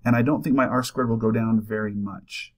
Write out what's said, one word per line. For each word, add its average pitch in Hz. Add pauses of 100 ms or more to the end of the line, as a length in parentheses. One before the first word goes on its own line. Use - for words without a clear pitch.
and 120
I 120
don't 143
think 143
my 131
R 123
squared 123
will 113
go 110
down 113
very 107
much. -